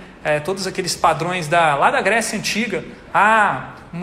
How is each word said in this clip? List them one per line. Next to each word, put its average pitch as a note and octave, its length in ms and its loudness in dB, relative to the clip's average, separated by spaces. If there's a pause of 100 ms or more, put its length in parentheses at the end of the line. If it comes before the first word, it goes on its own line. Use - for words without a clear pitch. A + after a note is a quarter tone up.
(240)
É, D3+ 160 0
todos F#3 260 -6
aqueles F3+ 300 -4
padrões E3 540 0
da, E3 260 4
lá F3+ 160 4
da C#4 80 0
Grécia A3 400 0
Antiga. F#3+ 460 -4 (280)
Ah, G3 580 2 (220)
um E3+ 100 -8